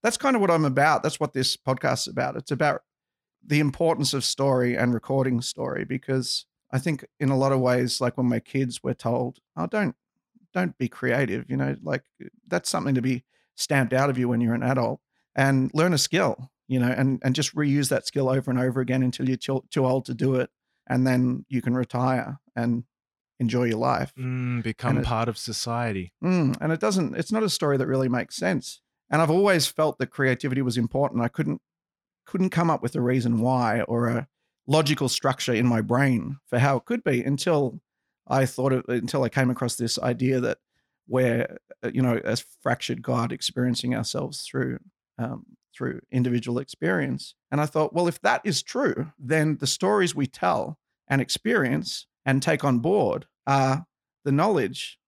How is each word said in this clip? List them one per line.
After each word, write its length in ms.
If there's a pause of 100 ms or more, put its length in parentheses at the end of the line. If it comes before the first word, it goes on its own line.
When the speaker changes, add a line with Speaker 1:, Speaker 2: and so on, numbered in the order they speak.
Speaker 1:
That's 140
kinda 240
what 100
I'm 140
about. 400
That's 160
what 120
this 240
podcast's 520
about. 280
It's 140
about 320 (640)
the 160
importance 540
of 100
story 520
and 160
recording 480
story, 440
because 600 (280)
I 80
think 240 (160)
in 80
a 100
lot 140
of 80
ways, 400
like, 160
when 120
we're 120
kids, 420
we're 120
told, 440 (180)
"Oh, 120
don't, 260 (580)
don't 260
be 100
creative, 600
you 60
know, 260
like, 220 (420)
that's 240
something 240
to 80
be 220 (320)
stamped 360
out 180
of 80
you 100
when 120
you're 140
an 100
adult, 360 (340)
and 400
learn 180
a 60
skill, 520 (160)
you 140
know, 80
and, 340
and 140
just 180
reuse 360
that 160
skill 220
over 220
and 80
over 220
again 220
until 260
you're 80
too, 340
too 160
old 200
to 80
do 200
it. 160 (380)
And 180
then 420
you 140
can 120
retire 680 (160)
and 280 (540)
enjoy 260
your 140
life." 400
Speaker 2:
Mm, 460
become 320
Speaker 1:
And 40
it 60
Speaker 2:
part 220
of 100
society. 720 (100)
Speaker 1:
Mm, 380
and 120
it 80
doesn't, 360
it's 160
not 120
a 60
story 260
that 100
really 220
makes 260
sense. 460 (280)
And 140
I've 80
always 380
felt 300
that 100
creativity 540
was 140
important. 460
I 60
couldn't, 320 (680)
couldn't 240
come 200
up 120
with 140
a 40
reason 400
why 420
or 260
a 180 (420)
logical 400
structure 460
in 120
my 140
brain 640
for 140
how 180
it 80
could 200
be 180
until 580 (460)
I 200
thought 260
of, 160
until 340
I 60
came 200
across 280
this 240
idea 400
that 180 (480)
we're, 500 (280)
uh, 100
you 80
know, 220
a 120
fractured 640
God 300
experiencing 640
ourselves 480
through, 360 (400)
um, 280 (260)
through 280 (100)
individual 480
experience. 760 (160)
And 80
I 60
thought, 280
"Well, 140
if 140
that 200
is 180
true, 560
then 420
the 100
stories 480
we 100
tell 540 (260)
and 140
experience 840 (180)
and 180
take 220
on 160
board 480 (180)
are 400 (380)
the 80
knowledge 760